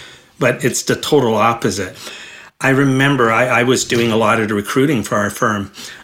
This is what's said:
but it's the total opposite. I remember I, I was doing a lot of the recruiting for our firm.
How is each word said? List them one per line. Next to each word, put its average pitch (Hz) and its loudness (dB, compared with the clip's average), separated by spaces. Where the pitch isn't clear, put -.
but 127 0
it's 117 -2
the 127 0
total 123 2
opposite. 101 -2
I 131 2
remember 135 2
I, 117 2
I 120 2
was 123 2
doing 117 0
a 110 2
lot 110 2
of 107 -2
the 110 -2
recruiting 131 0
for 120 -4
our 101 -2
firm. 104 -4